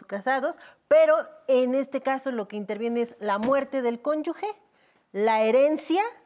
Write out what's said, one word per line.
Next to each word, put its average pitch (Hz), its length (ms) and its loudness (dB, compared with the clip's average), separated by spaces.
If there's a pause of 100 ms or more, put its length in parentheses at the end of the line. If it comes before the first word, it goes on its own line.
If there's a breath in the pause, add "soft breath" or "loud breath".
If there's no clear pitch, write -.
casados, 254 520 -4 (280 loud breath)
pero 311 300 6 (320)
en 254 260 2
este 269 260 -2
caso 269 300 -4
lo 214 160 -6
que 208 80 -14
interviene 214 460 -4
es 233 180 -6
la 208 180 -2
muerte 269 440 -2
del 233 200 -2
cónyuge, 311 460 -4 (640 soft breath)
la 220 300 0
herencia 294 600 2 (240)